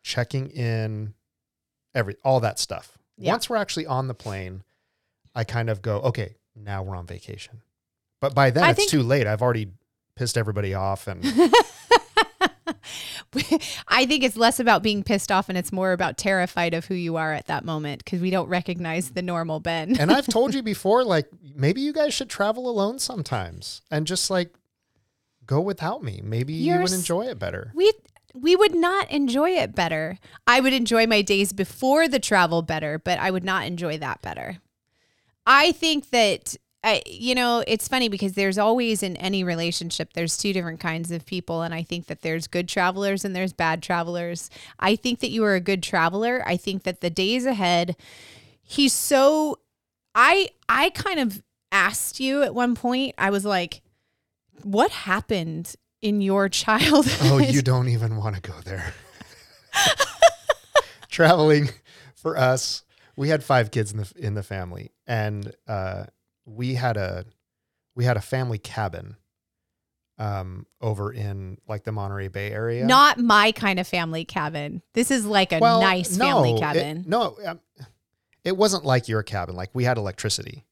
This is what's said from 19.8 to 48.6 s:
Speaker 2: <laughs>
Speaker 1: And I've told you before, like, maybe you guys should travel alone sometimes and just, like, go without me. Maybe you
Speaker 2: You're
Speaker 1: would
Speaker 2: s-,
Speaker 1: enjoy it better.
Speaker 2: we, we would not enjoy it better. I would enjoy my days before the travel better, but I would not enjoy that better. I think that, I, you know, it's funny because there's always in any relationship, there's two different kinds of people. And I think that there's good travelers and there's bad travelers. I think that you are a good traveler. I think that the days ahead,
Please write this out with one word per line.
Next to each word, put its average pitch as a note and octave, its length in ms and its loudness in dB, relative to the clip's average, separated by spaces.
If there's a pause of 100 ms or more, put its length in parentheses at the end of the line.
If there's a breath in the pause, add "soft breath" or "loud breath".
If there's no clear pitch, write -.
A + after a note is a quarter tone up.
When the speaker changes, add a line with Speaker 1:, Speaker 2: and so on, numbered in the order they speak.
Speaker 2:
<laughs> - 40 0
Speaker 1:
And D3+ 100 4
I've C4+ 160 0
told A#3+ 280 2
you C4+ 80 -4
before, A3 420 0
like, F3 240 0 (260)
maybe D3+ 260 0
you D4 120 -2
guys D4+ 220 0
should C4 160 -6
travel A3+ 380 -2
alone A3+ 300 -2
sometimes G2 920 -8
and D3+ 160 -2
just, F3+ 240 -4
like, F3+ 240 -2 (960)
go C3+ 120 2
without G3 440 -4
me. A2 180 -8
Maybe A#2 300 -4
you B3 220 0
Speaker 2:
You're F4+ 80 4
Speaker 1:
would F#3 100 0
Speaker 2:
s-, F#3 40 -2
Speaker 1:
enjoy F3 300 -2
it A#3 140 -8
better. F2+ 340 -8
Speaker 2:
we, F#4 160 6 (440)
we C#4+ 200 4
would F#4 220 4
not F4+ 340 0
enjoy C#4+ 400 2
it D#4+ 240 -2
better. E3 440 -2 (280 loud breath)
I A#3+ 140 6
would C4 120 4
enjoy A3+ 360 2
my G#3 140 4
days G3 300 2
before C4 540 2
the C4+ 140 0
travel E3+ 420 2
better, D#3 380 -4
but F3+ 180 -2
I F#3+ 140 0
would F#3 120 -2
not F#3 220 -2
enjoy E3 320 -4
that C#3+ 240 -8
better. F2 360 -10 (880)
I D4 260 6
think D#4 380 -2
that, A3 440 2 (300)
I, A3 220 2
you A#3 280 -4
know, A#3+ 320 0
it's - 220 -2
funny B3+ 200 0
because G3 260 -2
there's G3 240 0
always A3 440 2
in F#3 140 -4
any F#3+ 260 -2
relationship, E3+ 680 -4
there's E3+ 240 -4
two G3+ 160 -2
different E3+ 260 -4
kinds E3 320 -6
of E3+ 160 -6
people. E3+ 360 -6
And E3 120 -4
I E3 80 -6
think E3+ 240 -8
that - 140 -10
there's D#3+ 260 -4
good F3+ 220 -4
travelers G3 560 -2
and G3 100 -6
there's F3+ 200 -4
bad D#3+ 280 0
travelers. E3+ 680 -4 (280 loud breath)
I G3+ 160 2
think A#3+ 260 -4
that B3 100 -2
you A3 140 -2
are G3+ 100 2
a F#3 60 2
good F#3 220 -2
traveler. G3+ 640 -2
I F3+ 100 -2
think F#3+ 280 -6
that F#3 160 -6
the F3 100 -2
days G#3 360 -2
ahead, F#3 500 0 (640 loud breath)